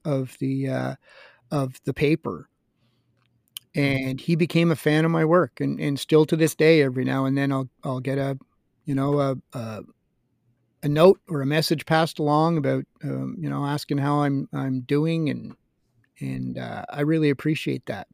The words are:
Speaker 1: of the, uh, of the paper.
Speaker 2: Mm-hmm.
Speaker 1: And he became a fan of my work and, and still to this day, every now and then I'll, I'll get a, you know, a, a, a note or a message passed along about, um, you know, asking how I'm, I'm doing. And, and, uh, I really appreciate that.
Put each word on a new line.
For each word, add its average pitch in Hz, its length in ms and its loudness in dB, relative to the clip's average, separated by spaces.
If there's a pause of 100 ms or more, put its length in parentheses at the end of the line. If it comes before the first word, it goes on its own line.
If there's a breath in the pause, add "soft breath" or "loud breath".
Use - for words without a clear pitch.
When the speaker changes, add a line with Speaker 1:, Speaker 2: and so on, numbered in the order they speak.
Speaker 1:
of 135 360 -4
the, 135 280 -4
uh, 131 260 -4 (560 soft breath)
of 135 340 -4
the 131 80 -4
paper. 139 560 -2 (1300)
Speaker 2:
Mm-hmm. 151 40 0 (280)
Speaker 1:
And 131 120 -6
he 165 160 0
became 170 340 2
a 156 60 0
fan 156 280 2
of 165 60 0
my 165 160 2
work 165 340 2
and, 139 180 -4
and 143 220 -4
still 156 240 6
to 165 120 0
this 156 180 2
day, 156 280 6
every 127 220 0
now 135 220 0
and 135 100 0
then 139 160 0
I'll, 135 160 -4 (160)
I'll 131 160 -4
get 135 160 -4
a, 139 220 -4 (480)
you 143 80 -2
know, 143 260 0
a, 135 160 0 (160)
a, 110 300 -10 (1000)
a 147 60 -2
note 160 400 6
or 147 140 -4
a 135 40 -2
message 151 380 0
passed 160 340 0
along 156 380 2
about, 135 280 0 (200)
um, 135 340 -6
you 151 120 -6
know, 139 160 -4
asking 143 320 -4
how 147 240 0
I'm, 139 320 -2
I'm 135 260 -4
doing. 156 480 0
And, 120 260 -8 (640)
and, 127 380 -8
uh, 120 320 -10
I 147 140 -4
really 156 260 2
appreciate 143 580 -2
that. - 280 -10